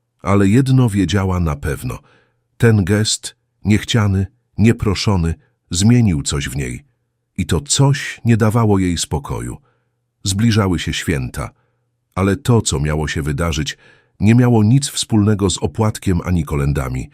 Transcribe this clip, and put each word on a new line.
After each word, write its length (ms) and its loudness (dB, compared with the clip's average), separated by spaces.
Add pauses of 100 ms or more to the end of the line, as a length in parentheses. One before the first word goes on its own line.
(220)
Ale 260 2
jedno 420 4
wiedziała 500 0
na 160 -2
pewno. 440 -8 (580)
Ten 260 4
gest, 520 -2 (300)
niechciany, 640 0 (300)
nieproszony, 760 0 (360)
zmienił 500 2
coś 280 -6
w 60 -10
niej. 360 -10 (460)
I 80 -4
to 160 -2
coś 640 0
nie 120 4
dawało 420 2
jej 180 0
spokoju. 600 -8 (680)
Zbliżały 560 0
się 140 -6
święta, 560 -6 (680)
ale 200 0
to, 260 2
co 180 -2
miało 280 -2
się 140 -6
wydarzyć, 560 -4 (420)
nie 160 4
miało 280 4
nic 260 2
wspólnego 600 0
z 80 -4
opłatkiem 680 -2
ani 200 0
kolendami. 680 -4